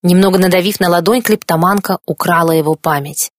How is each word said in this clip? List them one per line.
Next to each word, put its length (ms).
Немного 360
надавив 420
на 100
ладонь, 320
клептоманка 800
украла 460
его 240
память. 640